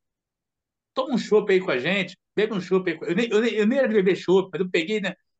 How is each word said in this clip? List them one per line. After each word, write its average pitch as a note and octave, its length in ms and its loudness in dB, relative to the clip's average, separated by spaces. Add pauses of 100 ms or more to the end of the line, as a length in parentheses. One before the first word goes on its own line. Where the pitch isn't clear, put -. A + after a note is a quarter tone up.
(920)
"Toma C4+ 220 -2
um - 20 2
chopp G#3 340 2
aí F#3+ 100 4
com F3+ 100 -4
a C3+ 80 0
gente, F3+ 380 -4 (180)
bebe A3 180 0
um F#3 80 -2
chopp F#3 300 0
aí D#3 60 -6
com," - 80 -12
eu F3 100 -2
nem, A#3 140 0
eu G#3 120 2
nem, A#3 120 0
eu G#3 140 2
nem C4+ 120 2
era C4 80 2
de G#3+ 80 -2
beber F#3 200 4
chopp, F#3 360 0
mas D#3 100 -6
eu F#3 80 -4
peguei, F#3 320 -2
né, F#3+ 140 -6 (240)